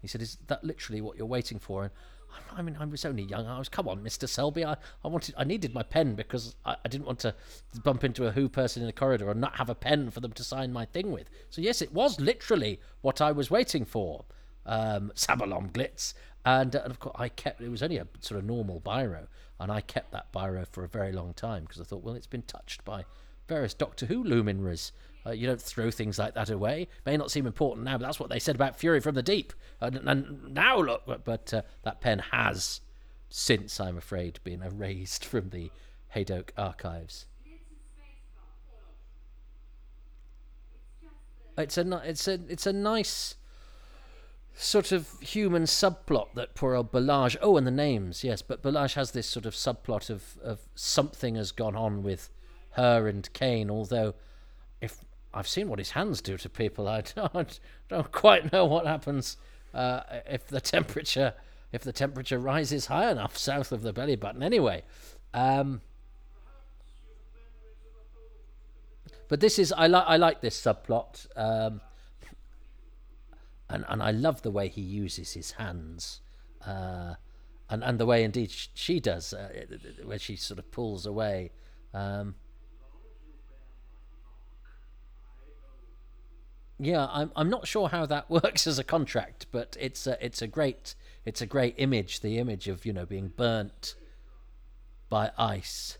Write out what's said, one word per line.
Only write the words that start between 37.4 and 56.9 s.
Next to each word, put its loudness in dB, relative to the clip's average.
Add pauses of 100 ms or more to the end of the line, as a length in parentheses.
It's -4
a 2
ni-, 0
it's -4
a, 0 (100)
it's -6
a 2
nice 0 (1200)
sort 2
of -2
human 2
subplot 2
that -8
poor 2
old 0
Balaj, 6
oh, 10
and 6
the 2
names, 2
yes, 0
but -6
Balaj 2
has 0
this -4
sort -4
of -4
subplot -2
of, -8
of -6 (160)
something 0
has -2
gone -2
on 0
with -4 (420)
her 6
and -4
Kane, 0
although 0 (680)
if -10 (280)
I've -4
seen 0
what -2
his -4
hands 0
do -4
to -8
people, -2
I 0